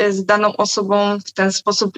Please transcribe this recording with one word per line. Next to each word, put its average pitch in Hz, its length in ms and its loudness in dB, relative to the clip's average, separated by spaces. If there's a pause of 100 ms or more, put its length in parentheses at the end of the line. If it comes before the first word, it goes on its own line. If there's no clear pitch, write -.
z 190 160 -2
daną 208 320 2
osobą 202 680 0
w - 60 -16
ten 196 200 0
sposób 208 460 -2